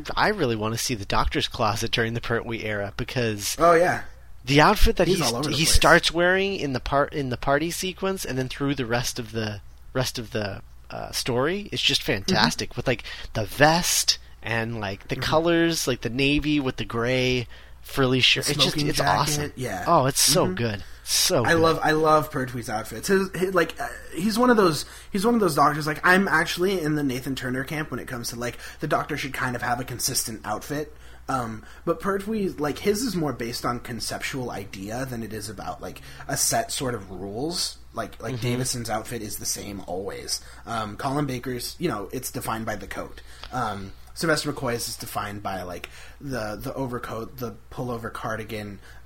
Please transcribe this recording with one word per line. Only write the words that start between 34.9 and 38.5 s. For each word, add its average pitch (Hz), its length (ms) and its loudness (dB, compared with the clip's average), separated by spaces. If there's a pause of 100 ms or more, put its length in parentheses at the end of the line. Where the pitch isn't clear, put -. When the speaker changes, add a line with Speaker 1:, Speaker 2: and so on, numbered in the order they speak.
Speaker 2:
than 123 180 -6
it 104 100 -8
is 107 160 -8
about, 90 340 -10
like, 87 180 -12 (280)
a 139 80 -2
set 117 360 2
sort 127 220 -2
of 95 160 -10
rules. 104 680 -6 (160)
Like, 110 280 -8
like, 113 120 -4
Speaker 1:
Mm-hmm. 110 80 -6
Speaker 2:
Davison's 120 480 -2